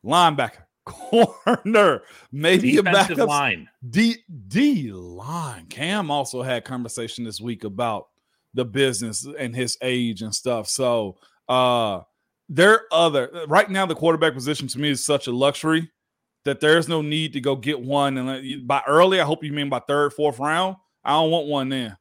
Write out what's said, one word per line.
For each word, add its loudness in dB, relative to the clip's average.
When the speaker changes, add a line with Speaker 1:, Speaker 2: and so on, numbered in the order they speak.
Speaker 1:
Linebacker, 2
<laughs> -20
corner, 2
maybe 2
a 6
Speaker 2:
Defensive 2
Speaker 1:
backup. 2
Speaker 2:
line. -2
Speaker 1:
D, 2
D 0
line. -12
Cam -4
also -4
had -4
conversation -8
this -12
week -8
about -4
the -2
business -2
and -8
his -4
age -2
and -8
stuff. -4
So, -2
uh, 2
there 6
are 0
other, 2
right 4
now, 0
the -4
quarterback 2
position -6
to -8
me 0
is -2
such -2
a -4
luxury 0
that -2
there's 4
no -2
need -4
to -6
go -2
get -4
one. -2
And, -6
uh, -8
by 0
early, 6
I 2
hope -4
you -8
mean -4
by -2
third, 0
fourth -2
round. -2
I -2
don't 2
want 0
one -2
then. -6